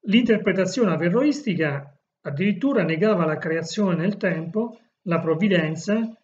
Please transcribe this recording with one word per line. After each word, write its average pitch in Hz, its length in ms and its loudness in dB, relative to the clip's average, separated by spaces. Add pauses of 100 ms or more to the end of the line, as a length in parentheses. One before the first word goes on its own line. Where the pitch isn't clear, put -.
L'interpretazione 202 880 2
averroistica 175 1040 0 (240)
addirittura 196 600 0
negava 170 420 2
la 156 120 0
creazione 165 580 -2
nel 185 200 0
tempo, 175 640 -4 (240)
la 165 180 -2
provvidenza 175 1040 0